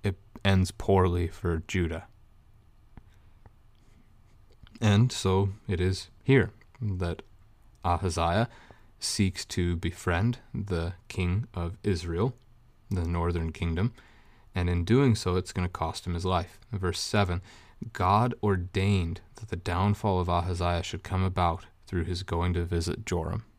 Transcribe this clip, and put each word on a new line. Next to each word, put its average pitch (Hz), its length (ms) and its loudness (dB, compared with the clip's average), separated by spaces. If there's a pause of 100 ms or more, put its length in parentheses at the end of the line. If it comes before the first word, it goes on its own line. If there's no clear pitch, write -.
It 98 140 -2 (300)
ends 95 260 4
poorly 90 560 2
for 82 400 -2
Judah. 80 400 -2 (2750)
And 110 320 6
so 95 380 2 (180)
it 90 140 -2
is 92 280 0 (140)
here 131 280 4 (300)
that 92 400 -4 (640)
Ahaziah 87 640 2 (520)
seeks - 460 0
to 87 300 0
befriend 87 640 0 (140)
the 87 400 -4 (160)
king 92 440 -2
of 85 300 -6
Israel, 85 500 -2 (560)
the 90 140 -2
northern 85 480 -2
kingdom, 87 420 -2 (640)
and 87 120 0
in 87 160 0
doing 123 300 4
so, 90 200 0
it's 90 160 -2
gonna 90 160 -2
cost - 400 -6
him 90 60 -4
his 85 100 -4
life. 90 360 -2 (120)
Verse 92 280 -4
seven, 92 420 0 (500)
God 107 500 2
ordained 92 800 0 (160)
that - 140 -16
the 92 80 -6
downfall 92 640 0
of 87 80 0
Ahaziah 87 520 0
should - 220 -8
come 92 200 -2
about 90 420 0 (220)
through 85 180 -2
his 90 180 -4
going 87 300 -2
to 87 100 0
visit 85 420 -2
Joram. 85 380 -4 (160)